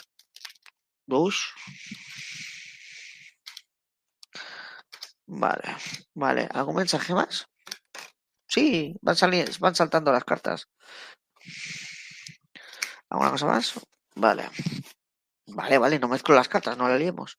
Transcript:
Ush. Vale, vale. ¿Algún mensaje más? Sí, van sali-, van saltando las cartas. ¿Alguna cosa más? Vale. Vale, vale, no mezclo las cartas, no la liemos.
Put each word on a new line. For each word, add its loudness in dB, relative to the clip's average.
Ush. 2
Vale, -2
vale. 0
¿Algún -2
mensaje 0
más? 0
Sí, 2
van 2
sali-, 4
van 4
saltando 4
las 2
cartas. -4
¿Alguna 4
cosa 0
más? 2
Vale. 4
Vale, 2
vale, 4
no 0
mezclo 6
las 8
cartas, 0
no 2
la 4
liemos. -4